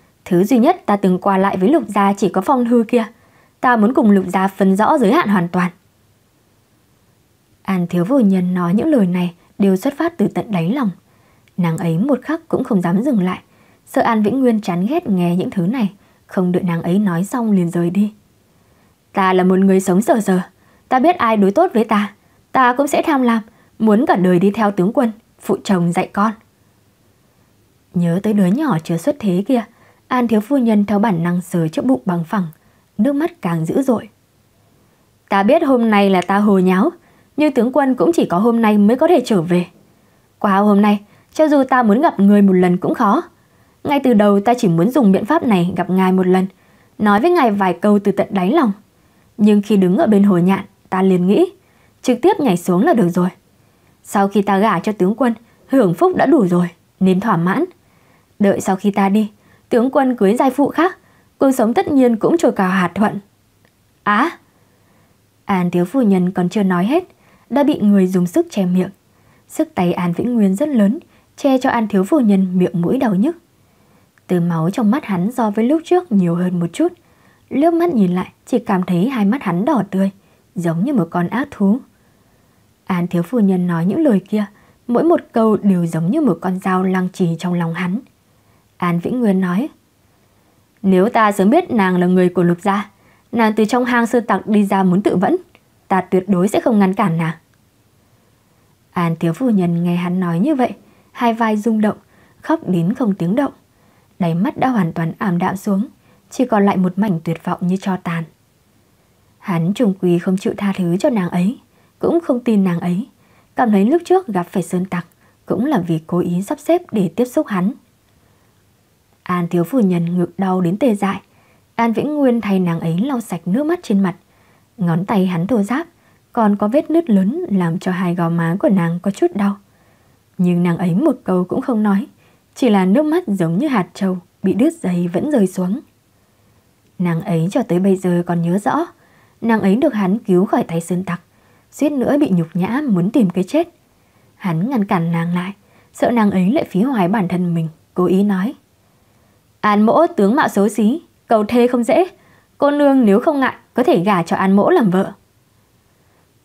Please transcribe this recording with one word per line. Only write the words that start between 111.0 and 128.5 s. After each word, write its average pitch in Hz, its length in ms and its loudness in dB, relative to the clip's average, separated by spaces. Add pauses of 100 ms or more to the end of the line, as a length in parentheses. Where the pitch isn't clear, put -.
nàng 190 200 -2
ấy, 190 300 -2 (400)
cũng 330 220 0
không 262 180 -4
tin 214 240 0
nàng 175 160 -2
ấy, 175 280 -4 (480)
cảm 247 160 0
thấy 196 140 4
lúc 330 200 2
trước 370 220 0
gặp 185 160 -4
phải 175 200 -4
sơn 180 220 -4
tặc 175 200 -6 (400)
cũng 214 200 -4
là 277 220 0
vì 160 200 -2
cố 175 120 -2
ý 180 220 -2
sắp 294 180 -8
xếp 349 220 0 (100)
để 208 240 -2
tiếp 247 100 0
xúc 302 220 -4
hắn. 190 240 -2 (1500)
An 180 240 -4
thiếu 175 160 0
phu 262 160 -2
nhân 175 380 0
ngực 175 200 -2
đau 185 240 -2
đến 175 160 0
tê 226 180 0
dại. 196 260 -4 (540)
An 233 180 0
Vĩnh 247 220 -4
Nguyên 247 260 0
thay 196 180 0
nàng 170 200 -2
ấy 165 200 -4
lau 254 220 -4
sạch 180 240 -10
nước 214 180 -2
mắt 339 200 -2
trên 196 160 0
mặt. 190 160 -2 (640)
Ngón 170 280 -2
tay 196 200 0
hắn 180 220 -2
thô 226 140 0
ráp, 247 260 -4 (460)
còn 208 220 2
có 208 120 -2
vết 302 240 0
nứt 330 180 0
lớn 220 400 0
làm 175 300 0
cho 185 120 -4
hai 175 240 -2
gò 170 140 -2
má 170 300 -2